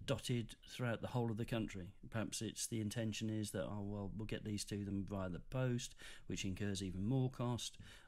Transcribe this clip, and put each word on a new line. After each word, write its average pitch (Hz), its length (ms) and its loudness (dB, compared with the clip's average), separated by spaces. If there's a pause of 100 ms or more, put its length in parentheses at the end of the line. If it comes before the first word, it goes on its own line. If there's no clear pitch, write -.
dotted 117 500 2 (120)
throughout 117 340 0
the - 60 -2
whole 117 240 4
of 104 60 0
the 113 80 2
country. 101 480 -2 (160)
Perhaps - 320 -2
it's - 260 -2
the 110 140 2
intention 110 480 2
is 110 220 2
that, 92 140 2
"Oh, 101 180 -2
well, 101 320 0
we'll 107 100 -2
get 107 180 -2
these 104 220 0
to 104 180 0
them 98 220 2
via 95 240 0
the 85 100 -2
post, 127 560 0 (300)
which - 200 0
incurs 98 360 0
even 95 240 0
more 127 240 6
cost, 123 480 -2 (300)